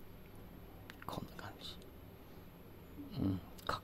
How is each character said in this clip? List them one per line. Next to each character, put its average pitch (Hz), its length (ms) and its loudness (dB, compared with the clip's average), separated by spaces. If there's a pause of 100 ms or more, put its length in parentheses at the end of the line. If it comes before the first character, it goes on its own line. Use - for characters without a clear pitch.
(1080)
こ - 160 4
ん - 40 2 (100)
な - 60 -2
感 - 100 0 (100)
じ。 - 140 -2 (1400)
う - 60 10
ん、 95 140 10 (260)
か - 120 6
っ - 40 -2